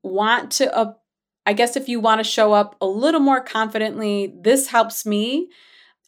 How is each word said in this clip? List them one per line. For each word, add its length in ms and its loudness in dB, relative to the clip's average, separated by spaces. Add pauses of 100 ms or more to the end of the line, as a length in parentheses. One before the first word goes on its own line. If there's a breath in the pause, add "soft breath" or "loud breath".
want 500 0
to, 200 0
uh, 200 -2 (520)
I 60 2
guess 240 0
if 140 -6
you 100 -4
want 200 2
to 40 -2
show 300 2
up 260 0
a 80 -2
little 320 0
more 220 2
confidently, 960 -4
this 280 2
helps 380 0
me. 440 -2 (580 soft breath)